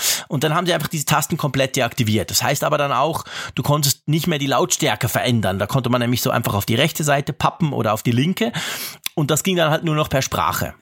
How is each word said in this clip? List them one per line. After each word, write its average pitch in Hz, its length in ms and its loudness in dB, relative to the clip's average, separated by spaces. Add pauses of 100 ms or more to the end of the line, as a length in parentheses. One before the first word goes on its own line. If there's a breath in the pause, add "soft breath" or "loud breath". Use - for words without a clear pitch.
(280 loud breath)
Und 139 160 -2
dann 151 100 0
haben 175 120 0
sie 175 60 2
einfach 151 160 -2
diese 156 180 -4
Tasten 156 300 0
komplett 135 380 0
deaktiviert. 110 560 2
Das 107 140 0
heißt 139 180 0
aber 151 160 2
dann 143 140 -2
auch, 147 320 0 (320 loud breath)
du 135 80 -2
konntest 143 420 0
nicht 156 220 0
mehr 160 100 0
die 139 80 -2
Lautstärke 139 640 2
verändern. 104 500 2
Da 104 80 -2
konnte 123 240 0
man 123 100 2
nämlich 120 220 0
so - 80 0
einfach 120 240 0
auf 101 100 0
die 110 120 0
rechte 156 260 0
Seite 147 300 0
pappen 147 400 0
oder 113 200 0
auf 107 120 -4
die 120 80 2
linke. 180 400 0 (600 loud breath)
Und 147 160 0
das 151 140 0
ging 185 120 2
dann 160 140 4
halt 160 120 0
nur 156 120 0
noch 151 160 0
per 139 100 2
Sprache. 85 600 -2